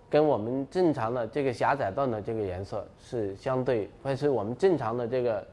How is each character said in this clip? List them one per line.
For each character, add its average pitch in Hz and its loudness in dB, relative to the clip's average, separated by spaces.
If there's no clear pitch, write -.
跟 147 4
我 147 4
们 123 -2
正 180 4
常 113 -2
的 123 -2
这 143 -2
个 135 2
狭 123 2
窄 127 -2
段 135 0
的 107 -2
这 113 -4
个 110 -2
颜 95 -4
色 101 -8
是 104 -6
相 127 -2
对， 120 0
或 135 -2
者 139 -2
是 139 0
我 117 2
们 113 -4
正 190 4
常 117 -2
的 120 -2
这 127 0
个 110 0